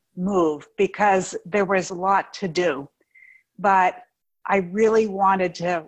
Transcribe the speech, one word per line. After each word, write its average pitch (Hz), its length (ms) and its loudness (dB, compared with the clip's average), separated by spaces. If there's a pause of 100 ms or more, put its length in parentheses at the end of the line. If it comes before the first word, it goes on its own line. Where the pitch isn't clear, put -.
(160)
move 175 600 0
because 190 580 0 (120)
there 202 180 0
was 185 260 -2
a 190 40 -10
lot 185 400 -2
to - 140 -8
do. 147 400 -2 (720)
But 185 380 2 (500)
I 196 120 2
really 214 480 2
wanted 190 500 0
to 170 320 -4